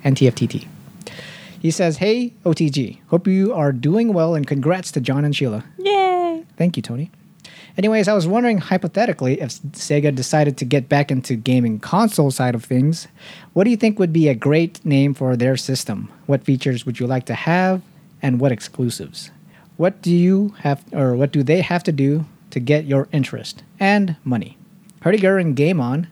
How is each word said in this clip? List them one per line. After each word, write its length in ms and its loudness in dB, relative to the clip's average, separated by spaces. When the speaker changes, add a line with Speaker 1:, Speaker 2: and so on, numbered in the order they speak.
Speaker 1:
N 100 4
T 120 4
F 80 4
T 120 -2
T. 220 -8
He 100 0
says, 280 0
"Hey, 340 0
O 80 2
T 180 0
G, 380 -6
hope 180 2
you 260 2
are 200 0
doing 400 0
well 220 2
and 120 -2
congrats 460 -2
to 80 -2
John 240 0
and 100 0
Sheila." 300 -4
Speaker 2:
Yay! 680 0
Speaker 1:
Thank 200 0
you, 60 -6
Tony. 280 -8
Anyways, 320 2
I 60 2
was 120 2
wondering, 320 2
hypothetically, 760 0
if 80 -6
S-, 180 -10
Sega 420 0
decided 440 0
to 60 -4
get 240 0
back 220 0
into 260 -2
gaming 420 0
console 520 0
side 240 -2
of 100 -6
things, 420 0
what 120 2
do 60 2
you 60 2
think 220 0
would 160 0
be 140 4
a 60 2
great 520 0
name 260 2
for 240 -2
their 220 0
system? 520 -6
What 200 0
features 420 -2
would 120 -8
you 80 -4
like 200 -4
to 80 -6
have, 480 0
and 180 0
what 100 2
exclusives? 800 -8
What 240 -2
do 100 -2
you 500 2
have, 320 -2
or 240 0
what 160 0
do 100 0
they 180 2
have 240 -2
to 80 0
do 320 0
to 100 -4
get 260 0
your 260 0
interest 500 -4
and 460 2
money? 320 -4
Herdiger 360 2
and 160 0
Game 240 2
On 340 -2